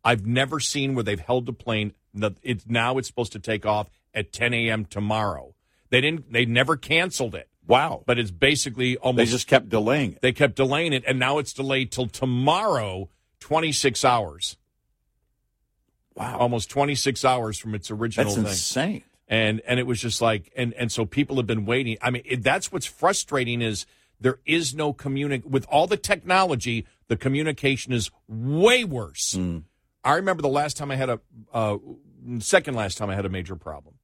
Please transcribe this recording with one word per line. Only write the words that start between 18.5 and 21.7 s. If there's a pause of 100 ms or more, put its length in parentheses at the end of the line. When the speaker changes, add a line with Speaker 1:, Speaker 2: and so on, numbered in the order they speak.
Speaker 1:
And,
and
it
was
just
like,
and,
and
so
people
have
been
waiting.